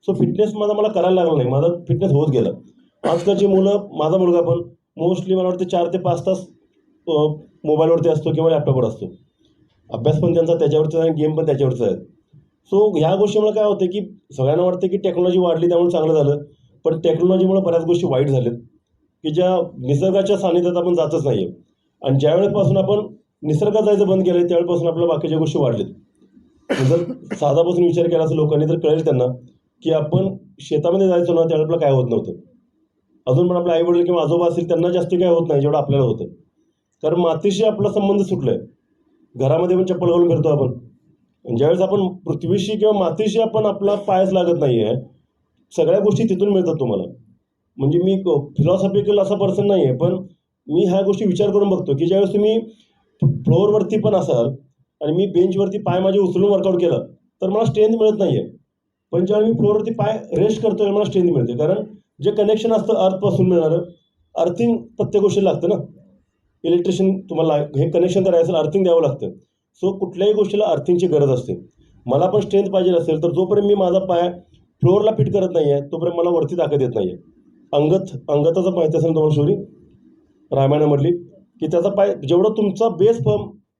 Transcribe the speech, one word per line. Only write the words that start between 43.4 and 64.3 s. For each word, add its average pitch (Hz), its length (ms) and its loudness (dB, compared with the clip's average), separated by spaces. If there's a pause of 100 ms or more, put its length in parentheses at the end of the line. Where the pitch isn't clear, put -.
आपला 202 300 0
पायच 190 380 0
लागत 175 260 2
नाहीये, 117 340 0 (840)
सगळ्या 170 220 2
गोष्टी 208 240 2
तिथून 196 260 0
मिळतात 175 300 0
तुम्हाला. 104 240 -2 (760)
म्हणजे 147 220 0
मी 185 160 2 (100)
क-, 147 220 0 (100)
फिलॉसॉफिकल 190 600 0
असा 196 160 0
पर्सन 196 320 -2
नाहीये, 156 280 2
पण 185 300 -2 (420)
मी 170 180 0
ह्या 185 160 0
गोष्टी 196 240 -2
विचार 196 240 0
करून 202 200 2
बघतो 147 260 -2
की 156 100 -2
ज्यावेळेस 190 280 0
तुम्ही 214 260 0 (600)
फ्लोअरवरती 208 800 0
पण 214 160 0
असाल 135 400 0 (460)
आणि 151 120 -2
मी 185 120 0
बेंचवरती 190 520 0
पाय 180 220 -2
माझे 190 200 2
उचलून 190 320 2
वर्कआउट 185 300 0
केलं, 151 240 0 (360)
तर 190 80 -4
मला 214 160 0
स्ट्रेंथ 220 300 2
मिळत 214 220 2
नाहीये. 175 260 0 (680)
पण 180 140 0
ज्यावेळी 214 260 2
मी 226 60 0
फ्लोअरवरती 214 360 0
पाय 220 260 -4 (180)
रेस्ट 214 260 0
करतोय, 208 280 0
मला 208 120 0
स्ट्रेंथ 180 280 0
मिळते, 120 260 -2
कारण 156 180 0 (460)
जे 175 100 0
कनेक्शन 220 400 0
असतं 226 220 0
अर्थपासून 190 540 0
मिळणारं, 170 340 2 (540)